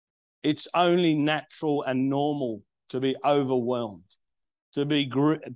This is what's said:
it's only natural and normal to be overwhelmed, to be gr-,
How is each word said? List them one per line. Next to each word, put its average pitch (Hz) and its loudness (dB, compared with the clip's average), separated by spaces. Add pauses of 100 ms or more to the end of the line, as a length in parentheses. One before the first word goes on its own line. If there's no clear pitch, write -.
(440)
it's 151 -2
only 175 4
natural 147 -2
and 131 -2
normal 139 -2 (280)
to 131 -6
be 131 0 (100)
overwhelmed, 123 -2 (580)
to 143 0
be 143 0
gr-, 143 2 (140)